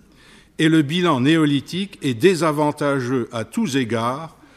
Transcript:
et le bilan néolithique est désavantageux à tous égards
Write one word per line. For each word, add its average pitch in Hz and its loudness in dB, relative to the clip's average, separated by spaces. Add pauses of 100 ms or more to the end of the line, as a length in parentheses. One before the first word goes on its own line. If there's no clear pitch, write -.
(580)
et 160 4
le 160 4
bilan 160 0
néolithique 156 0
est 135 -2
désavantageux 143 0
à 113 -6
tous 175 -4
égards 123 -4 (200)